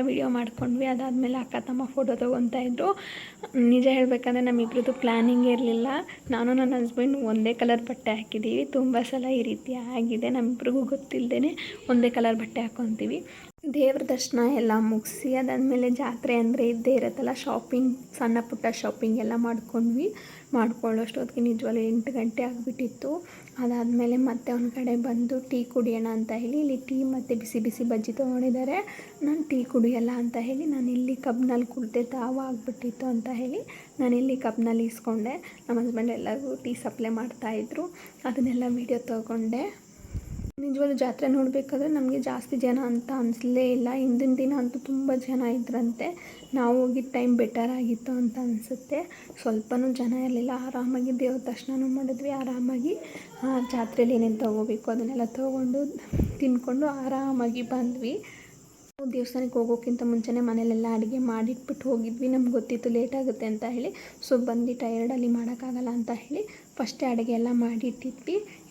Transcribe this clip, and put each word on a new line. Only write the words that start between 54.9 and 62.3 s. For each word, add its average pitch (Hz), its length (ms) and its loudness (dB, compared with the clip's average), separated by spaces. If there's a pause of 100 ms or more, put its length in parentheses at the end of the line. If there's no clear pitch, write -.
ಅದನ್ನೆಲ್ಲ 240 340 -2
ತೊಗೊಂಡು 262 760 -2 (380)
ತಿನ್ಕೊಂಡು 254 480 2
ಆರಾಮಾಗಿ 262 760 -2
ಬಂದ್ವಿ. 254 600 -2 (880)
ದೇವಸ್ಥಾನಕ್ಕೆ 247 460 -2
ಹೋಗೋಕ್ಕಿಂತ 240 440 0
ಮುಂಚೆನೇ 233 380 2
ಮನೇಲೆಲ್ಲ 226 520 2
ಅಡುಗೆ 220 260 0
ಮಾಡಿಟ್ಬಿಟ್ಟು 240 720 -2
ಹೋಗಿದ್ವಿ. 233 380 0
ನಮ್ಗೆ 254 220 4